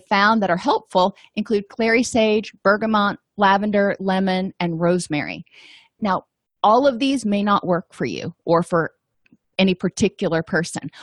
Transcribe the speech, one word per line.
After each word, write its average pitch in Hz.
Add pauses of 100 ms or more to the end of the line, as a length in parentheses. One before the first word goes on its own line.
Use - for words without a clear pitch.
found 208
that 190
are 170
helpful 196 (200)
include 208
clary 226
sage, 220 (120)
bergamot, 208 (200)
lavender, 202
lemon, 190
and 170
rosemary. 170 (560)
Now, 185 (380)
all 233
of 254
these 269
may 202
not 208
work 175
for -
you 117 (100)
or 165
for 165 (640)
any 190
particular 175
person. - (120)